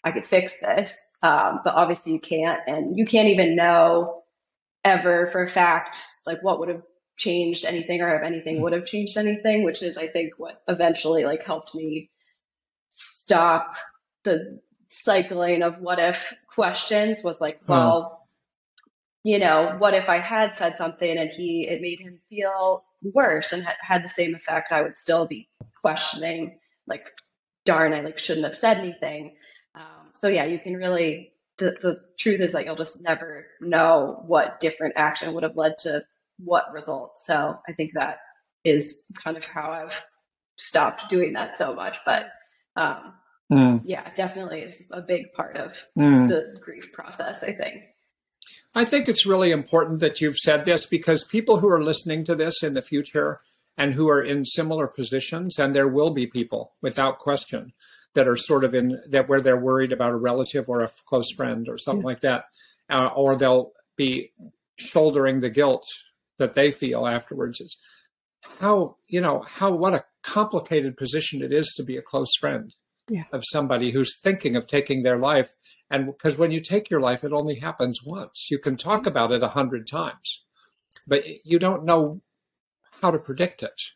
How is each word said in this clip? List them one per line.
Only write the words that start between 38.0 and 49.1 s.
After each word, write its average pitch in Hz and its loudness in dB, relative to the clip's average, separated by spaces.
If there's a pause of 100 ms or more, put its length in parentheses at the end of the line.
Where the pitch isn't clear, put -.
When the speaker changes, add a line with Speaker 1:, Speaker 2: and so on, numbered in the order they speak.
Speaker 1:
is 151 2 (160)
kind 160 -8
of 160 -14
how 156 -8
I've 165 -10 (500)
stopped - 0
doing 180 0
that - -8
so 139 -4
much. - -8
But, - 0 (480)
um, 151 -4 (380)
Speaker 2:
Mm. 123 6
Speaker 1:
yeah, - -8
definitely 185 -8
it's - -16
a 180 -12
big 175 -4
part - -8
of - -12 (120)
Speaker 2:
Mm. 139 8
Speaker 1:
the 160 0
grief - -18
process, - -10
I - -6
think. - -10 (920)
Speaker 2:
I 233 4
think 277 0
it's - 2